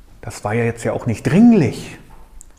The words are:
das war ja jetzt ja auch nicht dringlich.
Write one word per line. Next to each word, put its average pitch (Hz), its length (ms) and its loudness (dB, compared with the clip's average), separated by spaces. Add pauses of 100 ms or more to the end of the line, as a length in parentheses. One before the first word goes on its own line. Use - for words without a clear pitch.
(220)
das - 220 -14
war 104 100 -4
ja 117 100 0
jetzt 117 200 -4
ja 113 100 -2
auch - 120 -8
nicht 113 180 -4
dringlich. 185 720 2 (600)